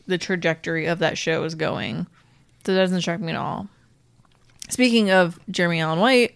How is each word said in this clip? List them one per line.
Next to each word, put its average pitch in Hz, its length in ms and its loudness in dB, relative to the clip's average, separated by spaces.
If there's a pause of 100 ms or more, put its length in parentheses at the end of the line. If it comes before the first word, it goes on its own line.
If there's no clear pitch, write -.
the 185 140 0
trajectory 165 640 -2
of 170 140 -2
that - 180 0
show 160 240 -2
was 160 140 -6
going. 156 500 -4 (600)
So 196 80 0
that 185 80 4
doesn't 185 180 0
shock 170 200 -4
me 165 120 -6
at - 60 -4
all. 190 300 -6 (1000)
Speaking 233 400 4
of 185 300 4 (100)
Jeremy 170 300 0
Allen 160 200 0
White, 240 360 4